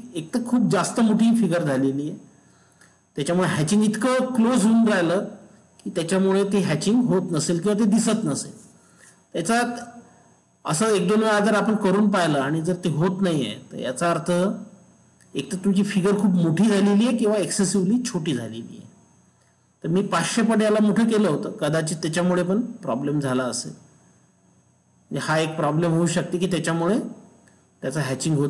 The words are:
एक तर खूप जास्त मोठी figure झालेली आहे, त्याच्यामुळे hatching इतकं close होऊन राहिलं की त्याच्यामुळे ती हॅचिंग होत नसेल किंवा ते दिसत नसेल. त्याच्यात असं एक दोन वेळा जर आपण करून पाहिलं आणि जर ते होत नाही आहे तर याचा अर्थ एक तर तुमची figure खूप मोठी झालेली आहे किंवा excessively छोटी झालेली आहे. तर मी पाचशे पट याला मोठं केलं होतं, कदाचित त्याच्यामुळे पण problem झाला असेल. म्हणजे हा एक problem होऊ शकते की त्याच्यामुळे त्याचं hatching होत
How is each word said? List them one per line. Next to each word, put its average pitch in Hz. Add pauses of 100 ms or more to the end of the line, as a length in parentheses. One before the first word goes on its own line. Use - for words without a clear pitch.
(160)
एक 160
तर 240
खूप 202
जास्त 185
मोठी 226
figure 170
झालेली 139
आहे, 208 (960)
त्याच्यामुळे 170
hatching 202
इतकं 254
close 226
होऊन 226
राहिलं 180 (580)
की 202
त्याच्यामुळे 190
ती 196
हॅचिंग 190
होत 180
नसेल 170
किंवा 202
ते 233
दिसत 226
नसेल. 139 (840)
त्याच्यात 233 (840)
असं 156
एक 190
दोन 214
वेळा 214
जर 214
आपण 208
करून 196
पाहिलं 165
आणि 151
जर 175
ते 175
होत 180
नाही 156
आहे 110
तर -
याचा 131
अर्थ 160 (1040)
एक -
तर 185
तुमची 196
figure 196
खूप 196
मोठी 170
झालेली 202
आहे 247
किंवा 214
excessively 196
छोटी 160
झालेली 113
आहे. - (920)
तर 165
मी 185
पाचशे 175
पट 214
याला 214
मोठं 208
केलं 214
होतं, -
कदाचित 156
त्याच्यामुळे 175
पण 190
problem 143
झाला 131
असेल. 123
म्हणजे -
हा 156
एक 160
problem 160
होऊ 165
शकते 165
की 180
त्याच्यामुळे 170 (840)
त्याचं 151
hatching 139
होत 139